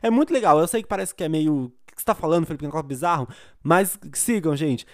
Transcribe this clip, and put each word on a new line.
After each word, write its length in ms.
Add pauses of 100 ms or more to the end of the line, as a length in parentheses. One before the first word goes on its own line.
É 80
muito 220
legal. 280
Eu 80
sei 140
que 60
parece 260
que 120
é 20
meio, 380
"O 40 (180)
que 100
você 80
tá 100
falando, 300
Felipe? 160
Que 60
negócio 200
bizarro." 400 (340)
Mas 380 (140)
sigam, 420
gente. 380